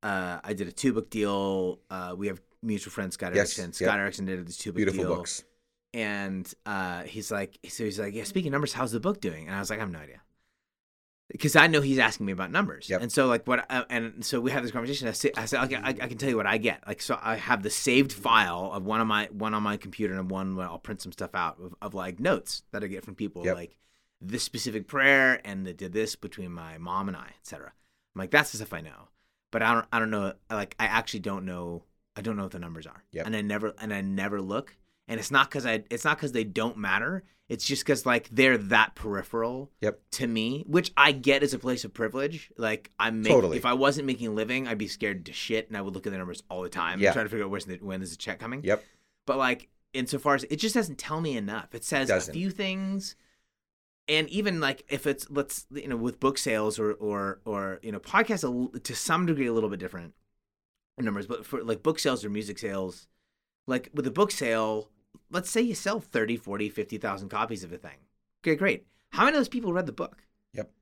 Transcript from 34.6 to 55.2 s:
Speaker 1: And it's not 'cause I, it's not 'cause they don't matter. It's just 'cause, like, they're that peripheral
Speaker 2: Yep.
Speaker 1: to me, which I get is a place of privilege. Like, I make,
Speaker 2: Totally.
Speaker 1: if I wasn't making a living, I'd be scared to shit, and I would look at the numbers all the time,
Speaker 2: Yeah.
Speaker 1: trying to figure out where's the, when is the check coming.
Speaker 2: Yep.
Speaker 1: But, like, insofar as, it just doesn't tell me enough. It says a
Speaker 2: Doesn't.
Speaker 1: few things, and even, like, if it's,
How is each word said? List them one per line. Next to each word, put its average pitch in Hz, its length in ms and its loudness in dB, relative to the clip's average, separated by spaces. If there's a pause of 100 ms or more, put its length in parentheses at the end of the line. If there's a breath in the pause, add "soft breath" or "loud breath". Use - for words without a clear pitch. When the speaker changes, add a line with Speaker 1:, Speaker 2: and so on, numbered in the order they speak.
Speaker 1:
And 113 100 -4
it's 104 120 -6
not 135 200 6
'cause 135 160 -4
I, 110 240 0
it's 117 140 -4
not 151 140 4
'cause 139 140 -4
they 117 120 2
don't 110 340 -2
matter. 107 440 0 (260 soft breath)
It's - 180 -4
just 139 180 -2
'cause, 131 220 2
like, 120 240 2
they're 127 260 8
that 107 380 6
peripheral 113 760 -4 (120)
Speaker 2:
Yep. 107 180 0 (120)
Speaker 1:
to 131 140 -2
me, 117 400 0
which 170 300 2
I 143 160 8
get 135 300 4
is 139 100 2
a 127 60 -4
place 123 260 -2
of 101 80 -10
privilege. 135 640 -4
Like, 110 420 -2
I 110 120 2
make, 110 200 2
Speaker 2:
Totally. 98 280 6
Speaker 1:
if - 80 0
I 123 80 4
wasn't 139 320 4
making 120 220 -2
a - 20 -2
living, 113 360 -2
I'd 113 120 -2
be 101 100 -2
scared 98 380 -4
to - 80 -14
shit, - 340 -2
and 107 80 -8
I 101 60 -4
would 98 100 -6
look 92 140 -6
at 101 60 -4
the 95 60 -6
numbers 90 300 -8
all 92 140 -6
the 90 80 -6
time, 87 300 -2
Speaker 2:
Yeah. 98 120 6
Speaker 1:
trying 110 140 2
to - 20 -4
figure 107 160 -2
out 95 60 -4
where's 98 160 -6
the, 95 120 -8
when 95 220 -6
is 90 120 -8
the 80 40 -12
check 95 220 -8
coming. 131 260 -8
Speaker 2:
Yep. 101 180 2 (440 soft breath)
Speaker 1:
But, 131 100 2
like, 127 320 2 (240)
insofar 139 440 2
as, 135 80 -2
it 151 120 -4
just 214 180 0
doesn't 180 220 2
tell 156 240 -4
me 147 160 -2
enough. 104 380 -6
It 117 100 -12
says 135 240 2
a 104 60 6
Speaker 2:
Doesn't. 92 180 2
Speaker 1:
few 185 180 -2
things, 190 680 -4 (920)
and 156 220 2
even, 190 300 0
like, 139 280 0
if 139 180 -2
it's, 139 220 0